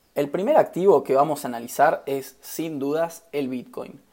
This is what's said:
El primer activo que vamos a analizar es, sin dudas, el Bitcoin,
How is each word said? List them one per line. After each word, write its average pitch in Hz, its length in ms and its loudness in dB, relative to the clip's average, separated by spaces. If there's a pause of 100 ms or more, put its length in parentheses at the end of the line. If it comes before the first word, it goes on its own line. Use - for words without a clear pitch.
(160)
El 143 140 -2
primer 202 260 0
activo 190 480 4
que - 120 0
vamos 143 280 2
a 127 60 -6
analizar 123 560 0
es, 135 340 -8
sin 160 400 -8
dudas, 156 540 -4
el 143 160 -4
Bitcoin, - 500 -12 (140)